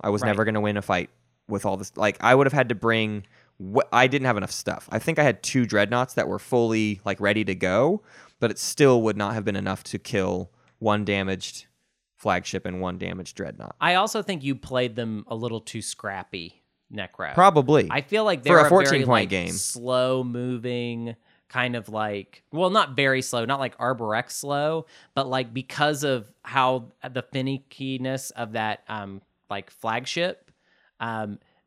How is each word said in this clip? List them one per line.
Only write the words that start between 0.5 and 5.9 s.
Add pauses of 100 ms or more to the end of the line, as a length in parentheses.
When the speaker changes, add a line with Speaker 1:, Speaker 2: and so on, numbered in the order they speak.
Speaker 1:
win
a
fight (380)
with
all
this.
Like,
I
would
have
had
to
bring (380)
wh-, (140)
I
didn't
have
enough
stuff.
I
think
I
had
two
dreadnoughts